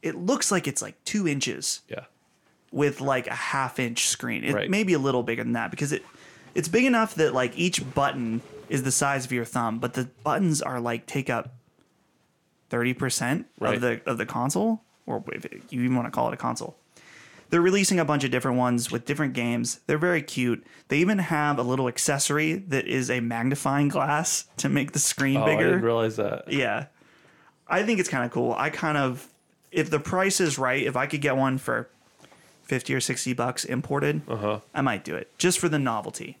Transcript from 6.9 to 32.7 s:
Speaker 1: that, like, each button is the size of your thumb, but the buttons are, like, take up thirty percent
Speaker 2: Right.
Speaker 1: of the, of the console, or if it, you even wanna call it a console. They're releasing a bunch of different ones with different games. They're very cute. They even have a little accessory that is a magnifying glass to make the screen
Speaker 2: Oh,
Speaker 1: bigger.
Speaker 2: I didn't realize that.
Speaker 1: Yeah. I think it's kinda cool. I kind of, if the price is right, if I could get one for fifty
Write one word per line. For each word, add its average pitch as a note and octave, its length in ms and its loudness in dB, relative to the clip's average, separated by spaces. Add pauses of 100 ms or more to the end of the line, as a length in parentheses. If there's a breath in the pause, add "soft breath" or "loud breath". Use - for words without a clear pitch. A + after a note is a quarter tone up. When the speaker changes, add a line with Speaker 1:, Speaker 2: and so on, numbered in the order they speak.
Speaker 1:
that, D#3+ 180 4
like, B2+ 220 2
each E3+ 380 -2
button A#2+ 460 0 (280)
is C3+ 160 -2
the C3 80 0
size C#3 340 2
of B2 60 -4
your A#2+ 140 -2
thumb, A#2 320 -2
but B2 160 -4
the C3 100 -2 (200)
buttons D#3 380 2
are, B2+ 180 -4
like, A#2 260 -4
take C3+ 240 -4
up - 240 -4 (1160)
thirty B2 240 2
percent C3 520 -2 (120)
Speaker 2:
Right. A2+ 180 0
Speaker 1:
of A#2+ 40 -2
the, A#2 260 0
of A#2+ 120 -2
the A2 80 -2
console, F3+ 560 0 (240)
or - 160 -4 (100)
if - 120 -10
it, - 260 -12
you B2 120 -2
even B2+ 140 2
wanna A#2+ 140 -2
call A#2+ 180 0
it - 60 -4
a - 40 -14
console. - 380 -6 (760 loud breath)
They're E3+ 120 6
releasing F#3 360 4
a E3 60 4
bunch C#3+ 200 2
of C3 60 0
different B2+ 280 2
ones B2 320 2
with A#2+ 160 -4
different D3 260 0
games. A#2+ 540 -2
They're D3 100 2
very E3 240 2
cute. B2 420 0 (260 loud breath)
They C#3 100 2
even G3 200 4
have D3+ 400 2
a A#2+ 40 0
little B2+ 260 2
accessory D3 640 0 (160)
that C3+ 180 0
is B2 240 -2
a B2 100 0
magnifying C3+ 680 0
glass D3 560 0 (140)
to D3 100 -2
make C#3+ 240 0
the D#3 60 -2
screen C#3 400 2
Speaker 2:
Oh, A2 80 2
Speaker 1:
bigger. - 140 2
Speaker 2:
I - 100 2
didn't F#3 100 2
realize A2+ 360 2
that. - 360 -4
Speaker 1:
Yeah. B2+ 340 0 (800 soft breath)
I F#3+ 180 2
think G#3+ 160 2
it's F3 100 0
kinda B2 180 0
cool. A#2+ 300 0
I C#3+ 100 0
kind D3+ 300 0
of, C3 280 0 (460)
if D#3 160 0
the D#3 100 2
price F#3 440 0
is C#3+ 160 2
right, C3 240 0
if B2+ 120 -2
I C3 120 2
could C#3+ 160 -4
get C#3 160 2
one C3+ 180 2
for A#2 320 -2 (760 loud breath)
fifty C3+ 300 -2